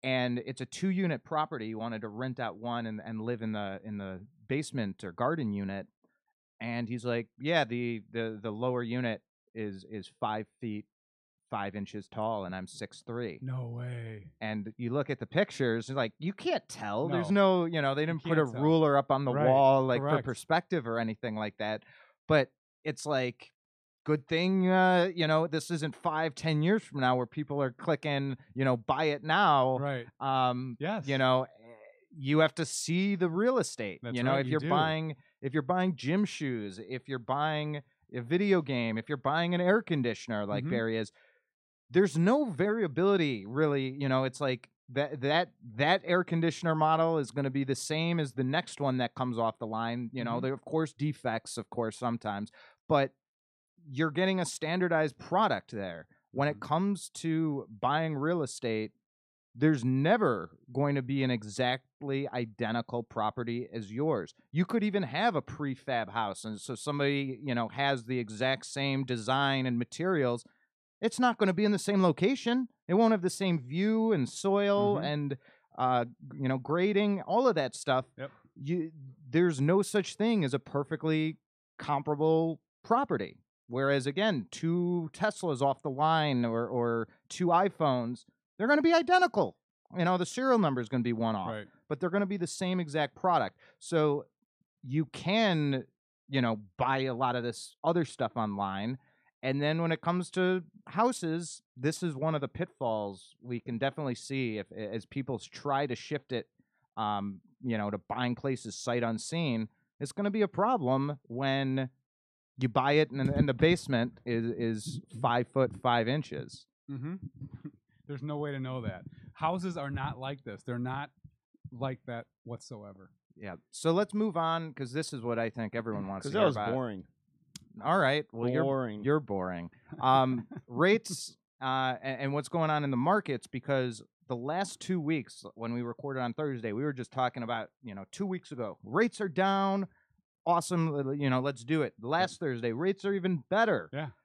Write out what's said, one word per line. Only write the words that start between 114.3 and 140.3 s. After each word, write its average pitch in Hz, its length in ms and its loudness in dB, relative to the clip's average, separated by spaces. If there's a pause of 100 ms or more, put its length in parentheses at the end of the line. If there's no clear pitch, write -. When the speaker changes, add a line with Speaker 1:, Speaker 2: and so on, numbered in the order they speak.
Speaker 1:
is 117 540 -4 (200)
five 123 280 2
foot 127 240 2 (100)
five 120 240 4
inches. 117 600 -6 (220)
Speaker 2:
Mm-hmm. 139 260 -8 (480)
<laughs> - 440 -20
There's 143 160 -10
no 147 140 -6
way 147 160 -4
to 135 80 -6
know 127 220 -6
that. 95 200 -6 (300)
Houses 175 440 -2
are 143 140 -6
not 139 280 -6
like 135 260 -8
this. 101 180 -10
They're 120 160 -4
not 131 320 -4 (600)
like 131 340 -4
that 117 200 -8 (180)
whatsoever. 101 680 -14 (260)
Speaker 1:
Yeah. 95 200 -10 (160)
So 160 200 0
let's 202 220 0
move 208 220 0
on, 165 380 -2
'cause 127 180 -8
this 151 200 -4
is 123 100 -8
what 117 160 -2
I 113 120 0
think 110 240 -8
everyone 110 320 -4
wants 95 180 -8
Speaker 3:
'Cause - 80 -6
Speaker 1:
to - 20 -6
Speaker 3:
that 214 60 2
Speaker 1:
hear 202 60 6
Speaker 3:
was 135 100 2
Speaker 1:
about. 104 160 -2
Speaker 3:
boring. 117 320 -4 (800)
Speaker 1:
All 165 160 2
right. 147 320 4
Well, 117 180 -2
you're 127 140 2
Speaker 3:
Boring. 127 400 0
Speaker 1:
you're 143 180 4
boring. 92 500 -4 (300)
Um, 131 460 4 (100)
Speaker 3:
<laughs> - 120 -16
Speaker 1:
rates, 180 680 0 (240)
uh, 131 420 -2
and, 120 180 -6
and 139 140 -2
what's 147 140 -4
going 160 220 0
on 151 140 2
in 139 80 0
the 127 40 0
markets, 147 520 0
because 127 520 -2 (280)
the 127 80 -4
last 160 440 -4
two 180 200 -2
weeks, 151 440 -4 (120)
when 113 160 -6
we 120 100 -4
recorded 131 380 -6
on 120 140 -2
Thursday, 123 380 -4
we 123 120 -2
were 151 80 -2
just 127 180 -8
talking 127 320 -2
about, 113 280 -6 (120)
you 110 140 -12
know, 95 160 -12
two 202 140 -6
weeks 185 260 -8
ago, 117 320 -8
rates 190 360 0
are 196 80 -2
down. 196 600 0 (580)